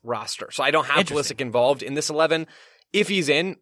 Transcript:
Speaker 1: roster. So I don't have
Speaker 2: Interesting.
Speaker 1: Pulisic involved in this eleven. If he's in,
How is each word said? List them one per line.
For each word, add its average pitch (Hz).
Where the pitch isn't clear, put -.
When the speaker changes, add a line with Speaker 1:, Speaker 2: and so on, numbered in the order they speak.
Speaker 1:
roster. 113
So -
I 139
don't 151
have 143
Speaker 2:
Interesting. 147
Speaker 1:
Pulisic 135
involved 123
in 135
this 151
eleven. 160
If 196
he's 190
in, 165